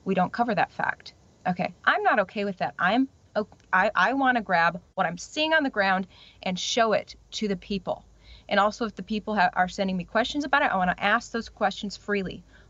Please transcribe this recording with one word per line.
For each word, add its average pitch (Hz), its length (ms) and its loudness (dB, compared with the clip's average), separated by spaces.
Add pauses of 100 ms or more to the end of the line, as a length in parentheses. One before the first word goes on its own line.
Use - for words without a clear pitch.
we 190 120 -2
don't 180 180 0
cover 240 220 0
that - 180 0
fact. - 400 -6 (340)
Okay, 175 260 -2 (120)
I'm 202 160 2
not 320 180 4
okay 202 240 -2
with 202 140 -4
that. 165 200 -4
I'm 233 300 2 (300)
o-, 214 100 -2 (240)
I, 185 240 2
I 190 180 2
wanna 254 280 2
grab 175 400 2 (140)
what 185 100 0
I'm 170 120 -4
seeing 311 360 -2
on 311 100 4
the 269 60 0
ground 190 360 0 (380)
and 185 160 -4
show 226 320 2
it - 240 -2 (160)
to - 160 -4
the 196 80 -2
people. 180 480 -6 (460)
And 202 100 2
also, 214 260 0
if 208 100 -8
the 196 80 -12
people 214 320 -4
ha-, 180 180 4
are 180 160 2
sending 190 260 -2
me 180 80 -2
questions 262 400 -2
about 285 200 2
it, - 80 0
I - 40 0
wanna 180 220 2
ask 214 340 2
those 226 160 -6
questions 202 480 -4
freely. 190 480 -6 (260)